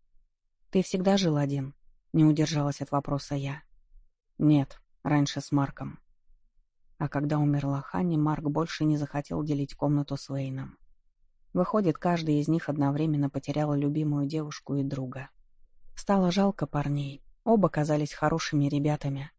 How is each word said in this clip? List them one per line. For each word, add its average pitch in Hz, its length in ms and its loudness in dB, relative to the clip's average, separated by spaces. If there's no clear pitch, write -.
"Ты 190 120 2
всегда 190 340 2
жил 175 200 2
один?" — 139 380 -2
не 156 120 6
удержалась 151 560 2
от 139 100 -8
вопроса 143 440 -2
я. 139 280 -6
"Нет, 147 420 4
раньше 143 380 0
с - 120 -12
Марком". 139 480 -2
А 147 100 -2
когда 147 300 -2
умерла 143 420 0
Ханни, 180 360 -2
Марк 151 280 0
больше 156 400 -2
не 151 120 2
захотел 147 460 -4
делить 143 320 -4
комнату 143 420 0
с - 120 -12
Вейном. 135 500 -8
Выходит, 180 460 2
каждый 160 420 2
из 147 80 -2
них 160 200 0
одновременно 143 600 0
потерял 147 440 -2
любимую 143 520 0
девушку 147 480 -6
и 139 80 0
друга. 135 480 -8
Стало 185 360 4
жалко 196 340 2
парней. 143 580 -4
Оба 214 240 6
казались 151 440 0
хорошими 151 540 0
ребятами. 143 720 -2